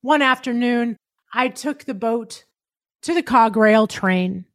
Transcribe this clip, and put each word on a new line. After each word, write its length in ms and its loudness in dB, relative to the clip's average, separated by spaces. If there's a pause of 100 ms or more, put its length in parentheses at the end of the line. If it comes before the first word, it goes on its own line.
One 220 2
afternoon, 720 0 (380)
I 140 -2
took 340 -10
the 120 -8
boat 500 -6 (560)
to 120 -4
the 100 0
Cog 340 2
Rail 300 4
train. 680 -4